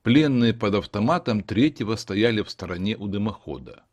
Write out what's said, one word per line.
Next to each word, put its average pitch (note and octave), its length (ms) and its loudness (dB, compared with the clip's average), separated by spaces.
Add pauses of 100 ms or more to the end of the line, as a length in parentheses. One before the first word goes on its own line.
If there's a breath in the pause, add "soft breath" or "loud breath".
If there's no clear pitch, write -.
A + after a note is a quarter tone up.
пленные B2 500 4
под G#2+ 220 0
автоматом G#2+ 680 0
третьего A2+ 540 0
стояли G#2+ 460 0
в - 80 -10
стороне F#2+ 460 -6
у G2+ 120 -10
дымохода. F2 760 -8 (100)